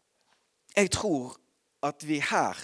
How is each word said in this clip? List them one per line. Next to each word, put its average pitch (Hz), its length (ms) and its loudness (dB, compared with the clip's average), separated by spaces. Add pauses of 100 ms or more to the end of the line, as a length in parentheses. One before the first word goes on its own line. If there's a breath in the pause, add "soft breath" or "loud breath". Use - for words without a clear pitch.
(760)
Jeg 190 160 4
tror 135 400 -2 (520)
at 147 200 -4
vi 147 160 0
her 143 420 0